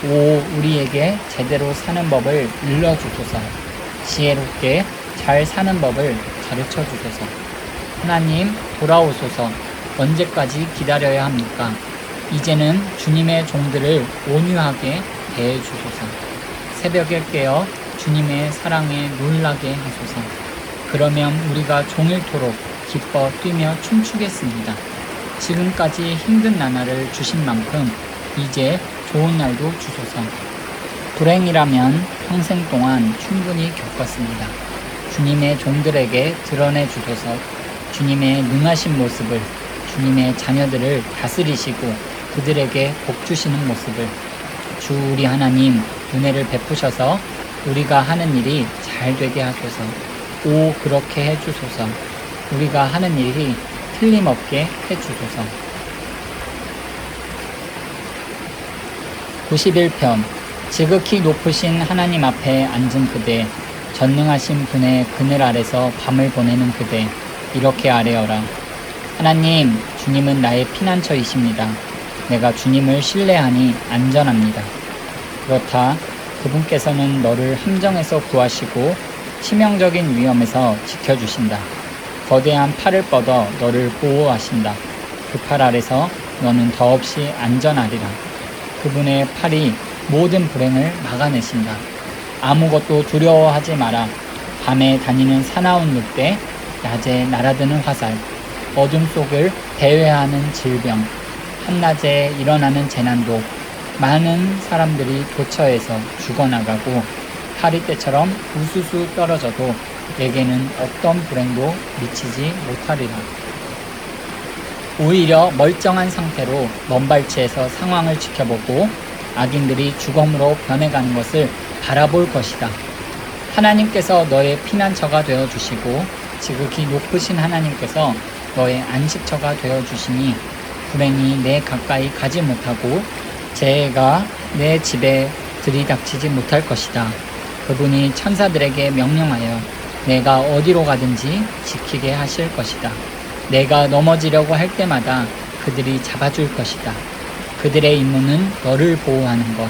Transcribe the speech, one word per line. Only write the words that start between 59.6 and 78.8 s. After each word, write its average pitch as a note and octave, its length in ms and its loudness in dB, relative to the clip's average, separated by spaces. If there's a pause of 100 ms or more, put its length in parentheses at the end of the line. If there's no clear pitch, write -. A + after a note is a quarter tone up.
편. A2+ 340 2 (460)
지극히 F#3 500 2
높으신 E3 600 2
하나님 F3 420 2
앞에 C3 400 2
앉은 B2+ 480 2
그대, A2+ 340 0 (460)
전능하신 C#3+ 760 2
분의 B2+ 400 4 (100)
그늘 C#3 260 4
아래서 B2 500 2 (100)
밤을 C3+ 280 2
보내는 B2 420 2
그대, A2 340 -2 (480)
이렇게 C3 360 2
아뢰어라. A2 520 2 (760)
하나님, D#3+ 600 4 (240)
주님은 C#3 380 2
나의 B2 320 2
피난처이십니다. B2+ 960 0 (600)
내가 A#2+ 260 4
주님을 C3+ 480 4
신뢰하니 C3+ 720 4 (160)
안전합니다. A#2+ 720 2 (840)
그렇다. B2+ 500 2 (460)
그분께서는 C#3+ 800 2
너를 B2+ 400 2
함정에서 F#3 600 2
구하시고 B2+ 720 2 (460)